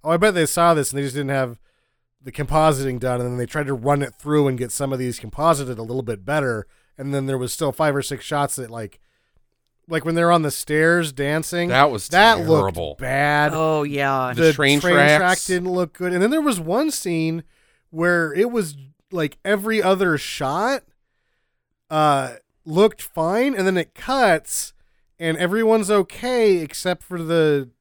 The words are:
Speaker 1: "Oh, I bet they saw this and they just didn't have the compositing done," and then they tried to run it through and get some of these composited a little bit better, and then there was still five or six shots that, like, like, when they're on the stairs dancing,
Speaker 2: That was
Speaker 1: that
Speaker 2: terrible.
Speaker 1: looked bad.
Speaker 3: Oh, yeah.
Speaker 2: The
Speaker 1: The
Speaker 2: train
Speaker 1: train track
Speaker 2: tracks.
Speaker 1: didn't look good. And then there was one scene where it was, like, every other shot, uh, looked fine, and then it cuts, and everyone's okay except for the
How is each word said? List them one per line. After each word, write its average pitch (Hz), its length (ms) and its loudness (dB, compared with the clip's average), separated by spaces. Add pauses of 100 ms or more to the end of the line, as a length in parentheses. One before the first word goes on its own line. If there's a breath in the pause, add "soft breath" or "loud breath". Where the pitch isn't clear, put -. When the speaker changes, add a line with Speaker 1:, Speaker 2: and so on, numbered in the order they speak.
Speaker 1:
"Oh, 156 60 -2
I 170 80 4
bet 202 160 4
they 165 120 2
saw 170 260 4
this 143 200 0
and 139 60 -6
they 143 40 -2
just 139 140 -6
didn't 139 140 -4
have 131 280 -2 (600)
the 131 120 -18
compositing 143 680 0
done," 123 220 -2
and 123 100 -4
then 123 80 -6
they 120 80 -4
tried 147 220 -6
to 135 60 -4
run 139 280 0
it 131 140 -6
through 147 320 2
and 127 100 -2
get 123 140 -8
some 139 200 -4
of 131 60 -4
these 123 220 -6
composited 139 580 -2
a 113 40 -10
little 123 200 -6
bit 107 220 -8
better, 127 420 -2 (300)
and 139 180 -8
then 135 120 -2
there 135 120 -2
was 123 140 -6
still 147 180 -2
five 151 240 0
or 139 80 -2
six 127 220 -10
shots 143 320 -4
that, 120 140 -12
like, 113 280 -12 (880)
like, 160 160 -4
when 165 120 -2
they're 170 160 4
on 170 100 4
the 147 80 -2
stairs 160 600 0
dancing, 156 560 -4
Speaker 2:
That 135 240 4
was 107 160 -6
Speaker 1:
that 202 300 6
Speaker 2:
terrible. 98 500 2
Speaker 1:
looked 71 120 -12
bad. 147 540 0
Speaker 3:
Oh, 156 300 0
yeah. 139 500 -2
Speaker 2:
The 120 80 0
Speaker 1:
The 160 100 8
Speaker 2:
train 143 280 4
Speaker 1:
train 175 160 2
track 147 240 6
Speaker 2:
tracks. 180 260 0
Speaker 1:
didn't 180 260 -2
look 180 200 -2
good. 180 200 -6
And 180 80 0
then 214 120 2
there 320 100 0
was 254 160 0
one 208 320 -2
scene 165 540 -4 (460)
where 165 440 0
it 226 160 0
was, 175 260 -4 (360)
like, 160 320 -4
every 208 360 -2
other 185 380 2
shot, 175 640 -4 (1080)
uh, 143 440 2 (300)
looked 185 380 2
fine, 214 520 -2
and 190 120 -2
then 185 100 0
it - 180 -4
cuts, 226 760 0 (460)
and 165 200 -2
everyone's 214 520 2
okay 214 680 2
except 175 440 -6
for 175 200 -10
the 156 480 2 (100)